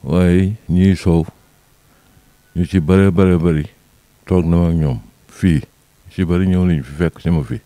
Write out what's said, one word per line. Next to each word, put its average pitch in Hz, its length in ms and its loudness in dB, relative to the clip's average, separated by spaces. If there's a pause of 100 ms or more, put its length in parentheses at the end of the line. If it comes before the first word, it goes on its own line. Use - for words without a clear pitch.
Waaye 90 520 0 (140)
ñiy 92 260 2
soow, 82 300 0 (1300)
ñu 85 100 -2
ci 95 140 -2
bare 95 320 2
bare 90 260 2
bari 80 280 -2 (600)
toog 90 200 0
na 82 120 0
ma 87 120 2
ak 82 60 -2
ñoom 71 240 -2 (280)
fii. 95 320 -2
Ñu - 540 -18
ci 95 120 -4
bari 90 220 -2
ñëw 92 180 0
nañu 80 180 0
fi 67 100 -16
fekk 80 260 -4
si 82 100 -6
ma 80 140 -2
fi. 113 220 -10